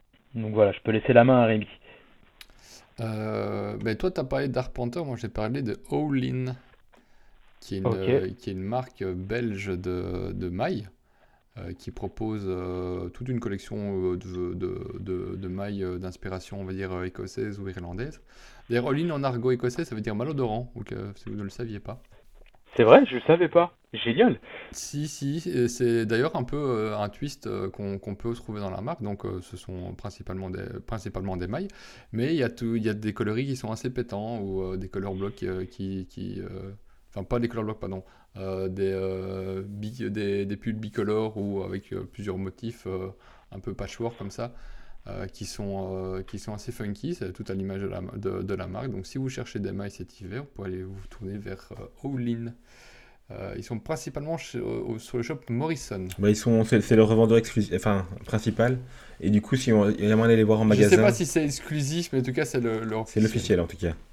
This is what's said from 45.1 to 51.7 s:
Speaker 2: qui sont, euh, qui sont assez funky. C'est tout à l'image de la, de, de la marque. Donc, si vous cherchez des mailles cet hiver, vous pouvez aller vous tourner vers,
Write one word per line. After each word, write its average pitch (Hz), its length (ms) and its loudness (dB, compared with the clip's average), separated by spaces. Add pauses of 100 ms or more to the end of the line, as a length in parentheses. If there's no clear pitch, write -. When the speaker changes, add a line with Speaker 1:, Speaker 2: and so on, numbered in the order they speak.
Speaker 2:
qui - 160 -12
sont, 98 540 -6
euh, 92 240 -6
qui 104 180 -10
sont 107 140 -10
assez 104 180 -10
funky. 104 440 -6
C'est 90 180 -8
tout - 160 -12
à 98 60 -6
l'image 95 260 -4
de 98 60 -6
la, 92 120 -6 (160)
de, 98 260 -4
de 98 120 -4
la 92 140 -6
marque. 107 220 -6
Donc, 98 160 -8
si - 120 -10
vous 131 100 -4
cherchez 123 320 -8
des 98 140 -4
mailles 98 180 -6
cet - 300 -16
hiver, 104 220 -10
vous 143 120 -16
pouvez 98 140 -10
aller 92 140 -6
vous 98 260 -12
tourner 98 280 -10
vers, 101 360 -12